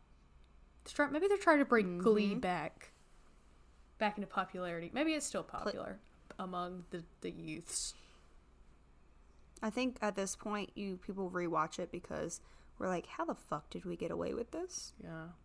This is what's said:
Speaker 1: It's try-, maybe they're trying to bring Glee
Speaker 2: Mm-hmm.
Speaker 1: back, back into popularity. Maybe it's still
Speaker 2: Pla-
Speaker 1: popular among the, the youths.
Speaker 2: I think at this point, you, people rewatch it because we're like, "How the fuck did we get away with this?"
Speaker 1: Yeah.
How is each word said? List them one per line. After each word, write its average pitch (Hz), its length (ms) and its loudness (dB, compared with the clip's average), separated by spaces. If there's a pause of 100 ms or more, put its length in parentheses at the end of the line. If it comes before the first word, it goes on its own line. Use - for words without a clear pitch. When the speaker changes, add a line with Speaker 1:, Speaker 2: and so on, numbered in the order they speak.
(840)
Speaker 1:
It's - 100 -12
try-, 294 180 4
maybe 320 180 4
they're 392 100 6
trying 311 220 8
to 269 40 6
bring 180 340 6
Glee 208 340 6
Speaker 2:
Mm-hmm. 240 80 0
Speaker 1:
back, 170 500 0 (1080)
back 208 200 2
into 196 80 -6
popularity. 180 680 -4
Maybe 311 220 2
it's - 100 -2
still - 200 -4
Speaker 2:
Pla- - 160 -8
Speaker 1:
popular - 400 -4 (400)
among 180 500 -6
the, 170 140 -8 (160)
the 175 100 -6
youths. 165 640 -6 (1700)
Speaker 2:
I 220 80 0
think 247 320 0
at 202 140 2
this 196 180 0
point, 208 400 -4
you, 196 220 -4
people 185 340 -4
rewatch 165 480 2
it 175 140 -4
because 160 480 -6 (400)
we're 190 80 0
like, 175 180 0
"How - 180 -6
the 320 120 -2
fuck - 340 -6
did 175 140 -8
we 175 120 -4
get 170 140 -2
away 170 240 0
with 233 160 -4
this?" 359 420 -6 (100)
Speaker 1:
Yeah. 165 240 -10 (180)